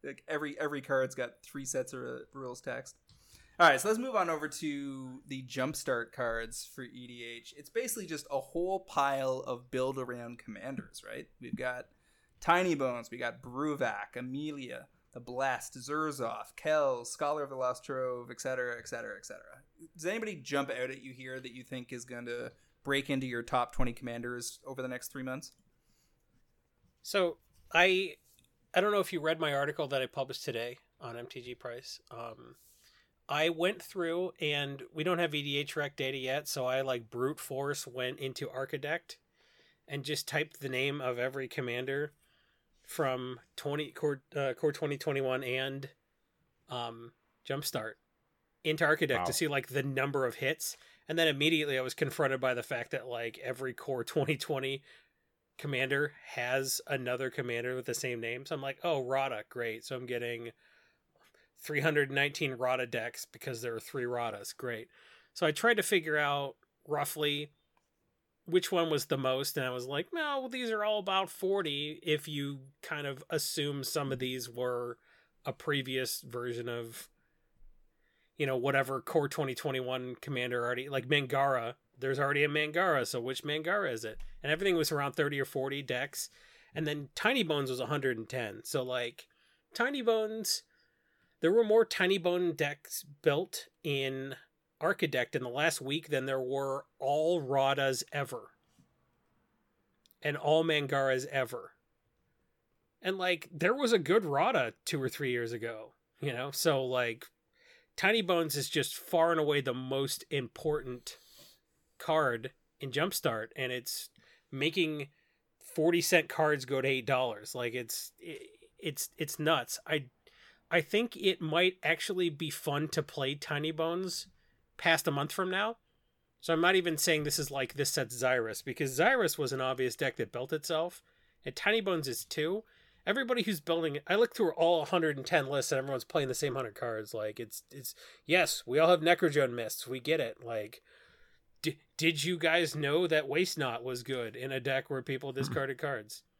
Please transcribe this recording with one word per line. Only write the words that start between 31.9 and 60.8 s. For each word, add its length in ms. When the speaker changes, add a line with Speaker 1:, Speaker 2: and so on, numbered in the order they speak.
Speaker 2:
Um, 460
I 220
went 320
through, 580
and 420
we 100
don't 160
have 160
E 80
D 140
H 180
rec 220
data 200
yet, 300
so 180
I, 160
like, 280
brute 320
force 440
went 340
into 280
Archidekt 720
and 200
just 240
typed 320
the 80
name 320
of 180
every 300
commander 640
from 520
twenty, 340
Core, 300
uh, 200
Core 180
twenty 260
twenty-one 460
and, 460
um, 420
Jumpstart 480
into 220
Archidekt 340
Speaker 3:
Wow. 60
Speaker 2:
to 80
see, 160
like, 180
the 160
number 420
of 100
hits, 420
and 100
then 80
immediately 500
I 40
was 120
confronted 460
by 140
the 100
fact 280
that, 160
like, 360
every 300
Core 320
twenty 320
twenty 460
commander 580
has 580
another 420
commander 460
with 100
the 80
same 260
name. 240
So 120
I'm 60
like, 220
"Oh, 220
Rada, 440
great." 360
So 100
I'm 120
getting 420